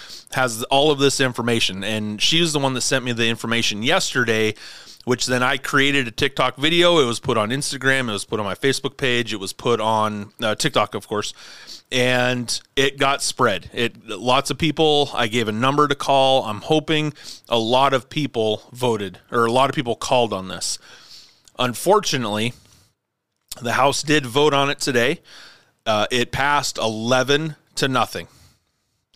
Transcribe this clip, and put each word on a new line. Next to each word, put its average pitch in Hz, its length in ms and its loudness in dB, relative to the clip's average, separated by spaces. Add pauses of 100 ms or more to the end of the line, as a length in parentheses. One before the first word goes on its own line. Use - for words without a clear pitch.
(320)
has 120 320 -2
all 139 260 2
of 143 80 2
this 139 220 2
information, 117 640 0
and 107 380 -4
she 165 180 2
was 165 120 0
the 147 60 0
one 135 160 0
that 123 60 -4
sent 131 240 -2
me 127 80 -2
the 117 160 0
information 113 540 -2
yesterday, 113 720 0 (500)
which 120 220 0
then 127 160 0
I 135 140 2
created 139 500 0
a 113 60 -10
TikTok 135 460 -2
video. 170 420 4
It 127 60 4
was 117 120 -2
put 127 180 -2
on 107 140 0
Instagram. 135 580 0
It 107 40 -4
was 98 120 -4
put 113 140 -6
on 104 80 -4
my 95 80 -4
Facebook - 420 -2
page. 120 360 -2
It 107 60 -8
was 92 140 -8
put 117 280 0
on, 107 600 -2
uh, 110 140 0
TikTok, 117 400 0
of 104 140 -8
course, 104 260 -4 (560)
and 123 680 0 (160)
it 135 220 2
got 139 220 2
spread. - 540 -2
It, 117 320 -4
lots 120 440 0
of 139 80 -4
people, 147 540 2
I 120 140 0
gave 110 220 0
a 107 40 -2
number 139 360 2
to 139 80 0
call. 135 480 2
I'm 104 160 -6
hoping 151 520 0 (360)
a 117 100 2
lot 123 340 4
of 127 160 -2
people 110 640 -2
voted, 110 480 -2 (140)
or 117 120 2
a 117 80 0
lot 135 160 4
of 131 60 -4
people 120 220 -4
called 120 360 0
on 92 140 -6
this. 90 320 -8 (800)
Unfortunately, 120 920 0 (1080)
the 117 120 -2
House 131 320 2
did 151 200 2
vote 143 300 2
on 139 160 2
it 139 80 -6
today. 131 420 0 (640)
Uh, 107 280 0
it 120 180 -2
passed 139 480 0
eleven 127 800 0 (180)
to 143 140 -2
nothing. 113 400 -2 (880)